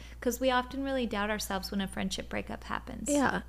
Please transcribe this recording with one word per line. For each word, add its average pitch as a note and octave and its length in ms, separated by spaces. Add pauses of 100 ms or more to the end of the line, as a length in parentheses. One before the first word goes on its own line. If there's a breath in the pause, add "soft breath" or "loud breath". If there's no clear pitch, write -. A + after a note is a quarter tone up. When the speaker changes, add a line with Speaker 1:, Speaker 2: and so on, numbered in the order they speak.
(220 loud breath)
Speaker 1:
'cause B3 180
we C4 120
often B3+ 320
really C4+ 240
doubt G#3 240
ourselves G3+ 400
when G3 100
a F#3+ 60
friendship F#3+ 420
breakup - 360
happens. - 460
Speaker 2:
Yeah, C#4 360